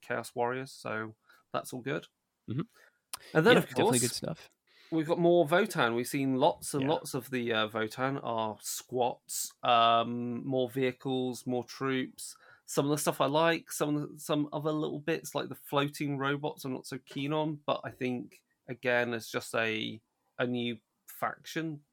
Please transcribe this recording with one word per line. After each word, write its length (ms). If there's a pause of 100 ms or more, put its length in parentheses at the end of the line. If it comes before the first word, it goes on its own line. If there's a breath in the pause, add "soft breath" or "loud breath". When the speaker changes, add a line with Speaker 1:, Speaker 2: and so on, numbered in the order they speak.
Speaker 1:
Chaos 340
Warriors. 360
So 460 (360 soft breath)
that's 200
all 80
good. 260 (420)
Speaker 2:
Mm-hmm. 120 (760 loud breath)
Speaker 1:
And 120
then, 80
Speaker 2:
Yeah, 40
Speaker 1:
of 120
Speaker 2:
definitely 280
good 120
Speaker 1:
course, 60
Speaker 2:
stuff. 340 (420 soft breath)
Speaker 1:
we've 160
got 100
more 300
Votann. 480
We've 100
seen 300
lots 380
and 100
Speaker 2:
Yeah. 60
Speaker 1:
lots 240
of 160
the, 220
uh, 160
Votann, 540
our 380
squats, 920 (120)
um, 840
more 240
vehicles, 720
more 200
troops. 720 (300 loud breath)
Some 180
of 80
the 60
stuff 220
I 60
like, 460
some, 440
some 360
other 180
little 300
bits 340
like 140
the 80
floating 600
robots 460
I'm 80
not 140
so 180
keen 280
on, 340
but 180
I 60
think, 500 (280)
again, 440
as 140
just 300
a, 440 (380)
a 80
new 320 (300)
faction, 720 (120)